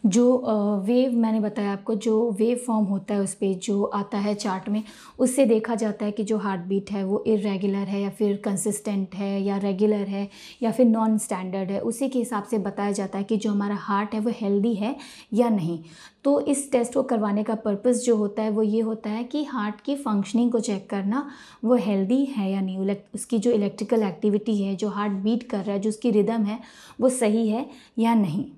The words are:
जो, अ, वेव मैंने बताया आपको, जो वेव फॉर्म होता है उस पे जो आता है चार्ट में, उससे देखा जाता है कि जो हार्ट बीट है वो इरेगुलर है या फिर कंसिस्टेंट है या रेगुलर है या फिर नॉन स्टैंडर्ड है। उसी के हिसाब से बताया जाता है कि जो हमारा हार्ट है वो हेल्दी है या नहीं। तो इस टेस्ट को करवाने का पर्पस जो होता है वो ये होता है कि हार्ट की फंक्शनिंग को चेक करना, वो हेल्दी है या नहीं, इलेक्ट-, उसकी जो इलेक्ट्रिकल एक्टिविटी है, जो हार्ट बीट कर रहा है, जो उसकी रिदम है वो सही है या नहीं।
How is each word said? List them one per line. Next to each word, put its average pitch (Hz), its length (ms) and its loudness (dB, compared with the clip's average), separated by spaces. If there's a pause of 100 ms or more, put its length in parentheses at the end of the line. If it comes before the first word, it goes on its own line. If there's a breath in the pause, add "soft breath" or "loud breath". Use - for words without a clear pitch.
जो, 240 300 6
अ, 208 460 0
वेव 247 300 4
मैंने 226 280 2
बताया 202 320 -2
आपको, 196 220 -4
जो 220 360 2
वेव 220 260 2
फॉर्म 226 280 0
होता 196 300 -2
है 202 60 2
उस 196 140 -2
पे 190 200 0
जो 196 280 -2
आता 202 360 -4
है 208 160 0
चार्ट 190 340 -4
में, 214 140 -2 (360 loud breath)
उससे 254 280 4
देखा 226 280 2
जाता 214 320 -2
है 208 60 -2
कि 214 120 -4
जो 214 140 0
हार्ट 190 220 -4
बीट 196 300 -2
है 196 140 -4
वो 190 220 -2
इरेगुलर 202 500 0
है 196 260 -2
या 196 80 -2
फिर 202 260 0
कंसिस्टेंट 202 800 -2
है 196 280 -2
या 196 140 0
रेगुलर 202 380 2
है 196 340 -4 (340 loud breath)
या 226 80 2
फिर 254 160 4
नॉन 220 320 4
स्टैंडर्ड 190 520 -4
है। 196 100 -2
उसी 233 280 -2
के 262 100 -2
हिसाब 226 260 -2
से 220 140 -2
बताया 202 340 -2
जाता 196 260 -4
है 202 60 -2
कि 220 120 0
जो 208 140 0
हमारा 202 240 0
हार्ट 208 400 -2
है 220 60 -2
वो 226 140 0
हेल्दी 202 400 2
है 214 220 -2 (360 loud breath)
या 240 160 4
नहीं। 170 360 0 (400 loud breath)
तो 285 160 4
इस 285 320 0
टेस्ट 233 220 0
को 269 80 2
करवाने 214 400 0
का 220 120 -2
पर्पस 220 500 0
जो 233 120 4
होता 208 260 -2
है 220 80 -2
वो 214 120 0
ये 220 180 2
होता 220 300 -4
है 226 140 -4
कि 294 200 -4
हार्ट 214 360 -6
की 277 160 -2
फंक्शनिंग 226 560 2
को 233 80 2
चेक 202 300 -4
करना, 202 400 -2 (340 loud breath)
वो 240 100 6
हेल्दी 214 500 2
है 208 280 -2
या 196 80 0
नहीं, 190 220 -4
इलेक्ट-, 202 320 -4
उसकी 220 240 -2
जो 226 120 2
इलेक्ट्रिकल 214 520 0
एक्टिविटी 208 600 0
है, 196 140 -2
जो 208 120 -2
हार्ट 202 240 -2
बीट 214 300 0
कर - 160 -6
रहा 196 140 -4
है, 202 60 0
जो 202 100 0
उसकी 214 220 0
रिदम 214 340 2
है 220 160 -4 (400 loud breath)
वो 247 80 4
सही 226 400 2
है 240 220 -2 (280 loud breath)
या 226 160 4
नहीं। 196 440 2